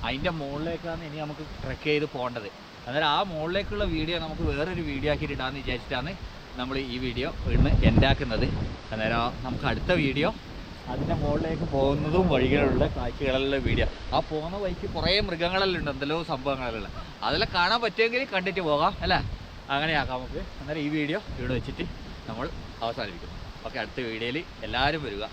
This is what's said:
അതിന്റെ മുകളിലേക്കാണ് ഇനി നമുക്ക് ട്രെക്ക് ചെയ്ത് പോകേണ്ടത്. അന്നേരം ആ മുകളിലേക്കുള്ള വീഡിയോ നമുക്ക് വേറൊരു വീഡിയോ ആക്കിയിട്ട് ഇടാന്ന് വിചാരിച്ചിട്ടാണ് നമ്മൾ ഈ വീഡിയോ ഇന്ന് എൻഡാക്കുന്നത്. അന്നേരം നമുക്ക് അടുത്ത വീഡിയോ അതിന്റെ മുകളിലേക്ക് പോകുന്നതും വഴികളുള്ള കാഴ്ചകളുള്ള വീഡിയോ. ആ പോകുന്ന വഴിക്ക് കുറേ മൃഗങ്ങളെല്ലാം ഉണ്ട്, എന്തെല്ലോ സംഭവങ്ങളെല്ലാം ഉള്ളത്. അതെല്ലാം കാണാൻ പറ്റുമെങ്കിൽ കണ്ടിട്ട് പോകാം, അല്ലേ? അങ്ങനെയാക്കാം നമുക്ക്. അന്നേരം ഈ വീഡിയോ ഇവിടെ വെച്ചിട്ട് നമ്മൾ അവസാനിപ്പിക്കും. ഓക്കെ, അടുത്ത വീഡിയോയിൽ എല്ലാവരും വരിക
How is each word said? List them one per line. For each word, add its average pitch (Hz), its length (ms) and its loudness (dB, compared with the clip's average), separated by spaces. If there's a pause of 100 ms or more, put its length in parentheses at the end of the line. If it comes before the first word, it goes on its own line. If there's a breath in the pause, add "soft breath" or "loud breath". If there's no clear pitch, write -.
അതിന്റെ 139 340 0
മുകളിലേക്കാണ് 160 680 -4
ഇനി 147 160 -8
നമുക്ക് 151 200 -8 (180)
ട്രെക്ക് 131 280 -4
ചെയ്ത് 151 160 4 (100)
പോകേണ്ടത്. 120 340 -4 (360)
അന്നേരം 143 300 2
ആ - 20 4 (140)
മുകളിലേക്കുള്ള 190 540 -2 (100)
വീഡിയോ 160 300 0
നമുക്ക് 156 240 -4
വേറൊരു 160 420 0
വീഡിയോ 139 220 0
ആക്കിയിട്ട് 143 240 -2
ഇടാന്ന് 135 240 -4
വിചാരിച്ചിട്ടാണ് 131 500 -4 (480)
നമ്മൾ 131 160 -2 (180)
ഈ 123 120 -4
വീഡിയോ 123 240 -2 (260)
ഇന്ന് - 160 8 (180)
എൻഡാക്കുന്നത്. 135 560 4 (460)
അന്നേരം 117 420 0 (140)
നമുക്ക് - 240 -4
അടുത്ത 113 200 0 (120)
വീഡിയോ 147 260 2 (640)
അതിന്റെ - 300 0
മുകളിലേക്ക് 156 520 0
പോകുന്നതും 147 600 4
വഴികളുള്ള 135 500 6 (140)
കാഴ്ചകളുള്ള 135 580 0 (100)
വീഡിയോ. 113 220 4 (280)
ആ - 20 6 (120)
പോകുന്ന 156 340 -4
വഴിക്ക് 185 300 -2
കുറേ 165 200 2 (160)
മൃഗങ്ങളെല്ലാം 175 520 2
ഉണ്ട്, 147 120 0
എന്തെല്ലോ 143 240 0 (120)
സംഭവങ്ങളെല്ലാം 131 540 -2
ഉള്ളത്. - 100 -8 (320)
അതെല്ലാം 160 320 2
കാണാൻ 196 280 4
പറ്റുമെങ്കിൽ 233 380 2 (120)
കണ്ടിട്ട് 185 340 0
പോകാം, 156 240 4 (120)
അല്ലേ? 180 140 4 (540)
അങ്ങനെയാക്കാം 143 460 2
നമുക്ക്. 131 220 -6 (180)
അന്നേരം 151 260 -4
ഈ - 20 0 (100)
വീഡിയോ 151 220 0 (200)
ഇവിടെ 127 180 -2
വെച്ചിട്ട് 139 280 -4 (440)
നമ്മൾ 113 160 -4 (400)
അവസാനിപ്പിക്കും. 107 480 -4 (320)
ഓക്കെ, 113 180 -6
അടുത്ത 107 160 -6 (100)
വീഡിയോയിൽ 117 280 -4 (300)
എല്ലാവരും 139 400 0
വരിക 101 260 -4